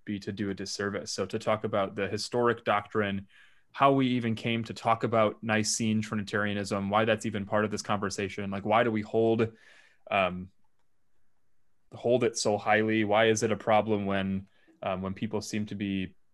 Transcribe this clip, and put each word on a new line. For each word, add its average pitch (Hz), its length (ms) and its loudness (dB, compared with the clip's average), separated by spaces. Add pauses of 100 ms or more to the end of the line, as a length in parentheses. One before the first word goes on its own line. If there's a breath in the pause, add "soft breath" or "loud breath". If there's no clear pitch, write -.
be 101 160 -6
to 101 140 -8
do 101 160 -4
a 95 40 -2
disservice. 101 560 -6
So 98 160 -4
to 104 140 -4
talk 110 240 0
about 104 320 -2
the 101 100 -2
historic 113 600 0
doctrine, 104 640 -2 (440 soft breath)
how 139 220 4
we 135 140 4
even 117 280 0
came 117 300 -2
to 110 80 -10
talk 113 320 0
about 110 360 2
Nicene 110 600 0
Trinitarianism, 101 880 -2
why 107 160 4
that's 110 200 0
even 101 200 -4
part 104 180 2
of 101 80 0
this 101 100 -4
conversation, 98 680 -4
like, 98 140 -6
why 107 180 4
do 117 80 0
we 107 100 -2
hold, 113 460 2 (640 soft breath)
um, 92 380 0 (1400)
hold 120 320 2
it - 120 0
so 104 200 0
highly? 110 480 2
Why 107 220 4
is 110 140 4
it 104 120 2
a - 20 -2
problem 107 500 2
when, 95 420 -2 (340 soft breath)
um, 95 200 -4
when 95 120 -4
people 107 260 -4
seem 107 280 -6
to 104 80 -8
be 98 380 -4 (200)